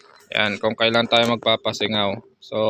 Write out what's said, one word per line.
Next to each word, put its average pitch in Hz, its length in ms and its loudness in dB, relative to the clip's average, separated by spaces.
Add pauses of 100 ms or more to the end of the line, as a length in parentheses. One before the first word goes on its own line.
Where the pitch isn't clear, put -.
(340)
Ayan, 104 240 0
kung 113 180 -2
kailan 117 320 2
tayo 117 240 2
magpapasingaw. 107 840 -2 (260)
So, - 140 -8 (120)